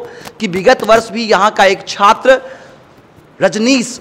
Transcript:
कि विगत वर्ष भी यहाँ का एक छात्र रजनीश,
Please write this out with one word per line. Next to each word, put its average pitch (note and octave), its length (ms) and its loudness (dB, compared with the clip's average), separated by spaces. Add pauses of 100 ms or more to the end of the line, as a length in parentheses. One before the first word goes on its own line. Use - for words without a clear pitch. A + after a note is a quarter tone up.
(400)
कि A3 60 -4
विगत F#3+ 380 0
वर्ष A3 260 2
भी A3+ 140 -6
यहाँ G#3 260 2
का G#3+ 140 2
एक F#3+ 240 0
छात्र A3+ 520 2 (1000)
रजनीश, A3 580 0